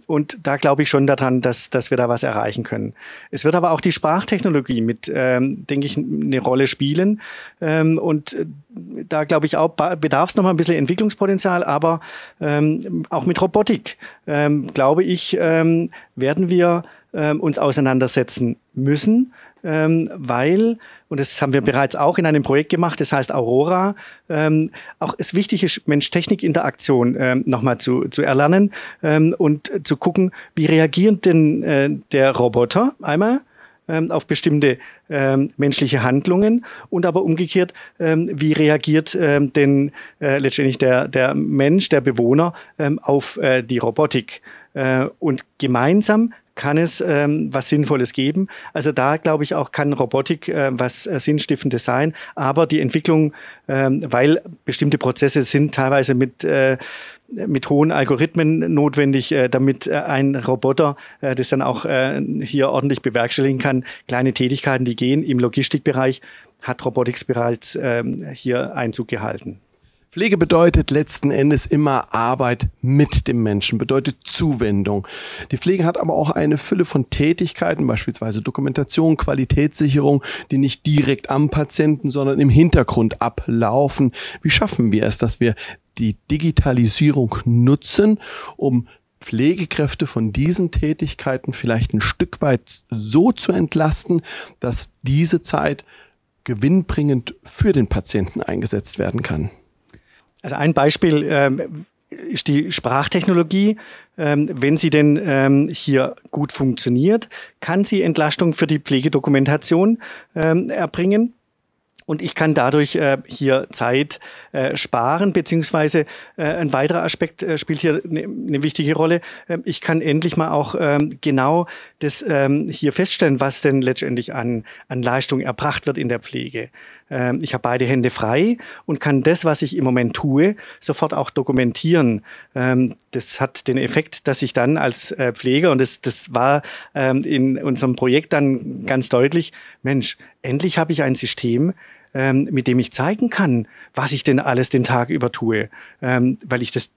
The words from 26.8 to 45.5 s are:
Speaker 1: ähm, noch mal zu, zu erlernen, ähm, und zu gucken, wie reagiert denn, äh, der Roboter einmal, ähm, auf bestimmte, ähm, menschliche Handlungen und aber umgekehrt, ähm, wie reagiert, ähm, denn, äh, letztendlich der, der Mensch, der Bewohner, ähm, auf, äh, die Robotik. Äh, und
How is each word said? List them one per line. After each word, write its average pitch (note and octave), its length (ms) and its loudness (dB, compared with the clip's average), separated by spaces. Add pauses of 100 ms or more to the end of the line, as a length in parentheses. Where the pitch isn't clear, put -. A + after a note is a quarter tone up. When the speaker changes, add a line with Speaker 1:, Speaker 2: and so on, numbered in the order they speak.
Speaker 1:
ähm, B2+ 260 0
noch B2+ 160 0
mal B2 160 2
zu, B2+ 320 0
zu C#3+ 120 -2
erlernen, D#3 500 4 (320)
ähm, D#3 340 2
und D3+ 340 0 (140)
zu C#3+ 120 0
gucken, F#3 340 0 (240)
wie D#3 120 2
reagiert D#3+ 580 4
denn, D#3+ 380 4
äh, C#3+ 260 2 (240)
der C3+ 180 4
Roboter B2 720 2
einmal, G#3 380 0 (480)
ähm, D#3+ 220 -2
auf D#3+ 160 -2
bestimmte, D3 540 0 (320)
ähm, C3+ 460 0
menschliche C#3 440 0
Handlungen F3+ 640 2 (240)
und F3+ 160 0
aber F3 160 0
umgekehrt, F3+ 500 0 (280)
ähm, E3 340 0
wie D#3 180 0
reagiert, D3+ 640 2
ähm, C#3+ 400 2
denn, C#3 380 4 (280)
äh, C#3 200 0
letztendlich C3+ 400 0
der, B2+ 280 4
der C3 280 0
Mensch, D3 540 2
der C#3+ 120 4
Bewohner, C3 520 2 (260)
ähm, D3+ 180 -2
auf, - 400 -2
äh, B2+ 240 2
die A#2+ 160 -4
Robotik. A#2 640 -2 (320)
Äh, C3 320 0 (140)
und C#3 260 -2 (140)